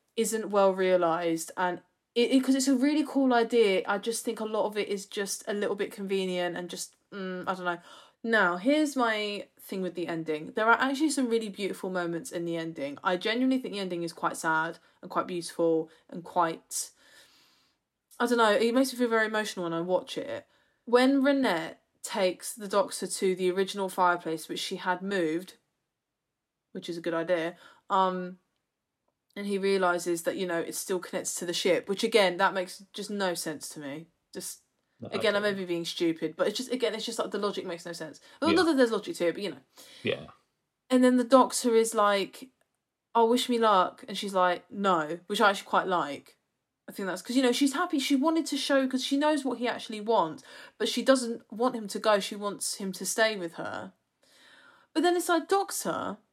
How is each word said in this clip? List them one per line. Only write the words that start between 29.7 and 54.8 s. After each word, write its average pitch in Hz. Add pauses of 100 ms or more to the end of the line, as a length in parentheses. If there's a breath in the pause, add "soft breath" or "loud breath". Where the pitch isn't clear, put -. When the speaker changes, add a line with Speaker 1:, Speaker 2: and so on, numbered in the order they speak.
Speaker 1:
that, 180
you 185
know, 170
it -
still -
connects -
to -
the 175
ship, 165
which, 196
again, 196
that 185
makes 185 (100)
just 208
no 196
sense 156
to -
me. 151 (260)
Just, - (380)
Speaker 2:
No, -
Speaker 1:
again, 202
I 202
Speaker 2:
okay. 208
Speaker 1:
may 196
be 190
being 170
stupid, 165
but 175
it's 208
just, -
again, 220
it's 214
just, 226
like, 196
the 202
logic 202
makes 170
no 175
sense. 165 (220 soft breath)
Well, 302
Speaker 2:
Yeah. 370
Speaker 1:
not 359
that 320
there's 247
logic 190
to 175
it, 165
but, 196
you 190
know. 131 (400 loud breath)
Speaker 2:
Yeah. - (640)
Speaker 1:
And 254
then 254
the 247
Doctor 247
is 226
like, 202 (640)
"Oh, 233
wish 247
me 240
luck." 208
And 196
she's 196
like, 180
"No," 175
which 208
I 208
actually 202
quite 180
like. 143 (520)
I 202
think 196
that's 180
'cause, 240
you 269
know, 247
she's 262
happy. 349
She 285
wanted 320
to 285
show, 269
'cause 262
she 277
knows 294
what 254
he 240
actually 220
wants, 208 (340 loud breath)
but 233
she 233
doesn't 240
want 240
him 220
to 208
go. 208
She 202
wants 202
him 196
to 190
stay 220
with 175
her. 190 (1000 soft breath)